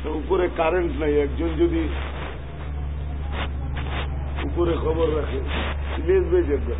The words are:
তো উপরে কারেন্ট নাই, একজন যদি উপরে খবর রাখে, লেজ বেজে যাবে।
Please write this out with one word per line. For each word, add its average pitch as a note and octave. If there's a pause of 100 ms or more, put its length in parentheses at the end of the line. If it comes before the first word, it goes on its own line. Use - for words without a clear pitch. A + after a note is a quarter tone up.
তো D3+
উপরে D#3+
কারেন্ট E3+
নাই, D3
একজন C#3+
যদি D#3+ (2500)
উপরে E3
খবর D#3
রাখে, C#3 (680)
লেজ F#3
বেজে E3
যাবে। A#2+